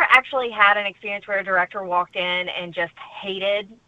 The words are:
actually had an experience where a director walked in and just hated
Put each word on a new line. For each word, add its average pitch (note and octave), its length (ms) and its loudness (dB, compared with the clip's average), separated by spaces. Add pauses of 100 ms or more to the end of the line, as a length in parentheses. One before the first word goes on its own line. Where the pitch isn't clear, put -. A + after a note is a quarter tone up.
(100)
actually B3+ 400 4
had G#3 260 4
an G#3 100 0
experience G3+ 400 -8
where G3+ 120 -2
a F#3+ 60 -4
director F#3 400 0
walked F3 320 -2
in F3+ 320 -2
and F3 260 -8
just E3+ 220 -4
hated G3 720 -4 (200)